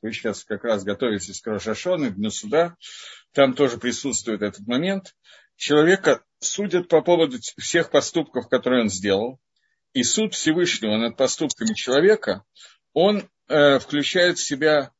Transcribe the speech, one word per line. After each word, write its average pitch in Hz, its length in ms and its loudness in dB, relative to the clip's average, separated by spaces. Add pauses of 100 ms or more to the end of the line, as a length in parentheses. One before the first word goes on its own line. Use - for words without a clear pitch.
вы 110 100 -8
сейчас 110 300 -6
как 104 220 -10
раз 107 180 -2
готовитесь 104 580 -4
к - 60 -20
Рош 107 160 -6
ха-Шана, 135 480 -2
к 92 60 -10
Дню 104 140 -4
Суда, 170 440 -2 (580)
там 135 220 4
тоже 127 240 0
присутствует 117 640 -6
этот 101 240 -8
момент. 180 480 -4 (400)
Человека 156 640 4 (200)
судят 180 480 -4
по 156 140 4
поводу 160 360 2
т-, - 220 -14
всех - 320 -2
поступков, 143 560 -2
которые 123 340 2
он 107 60 0
сделал. 101 500 -2 (540)
И 127 100 0
суд 214 320 0
Всевышнего 156 640 0
над 113 200 -2
поступками 131 580 -2
человека, 156 680 2 (520)
он, 196 340 2 (200)
э, 143 300 6
включает 160 600 0
в - 60 -6
себя 147 560 0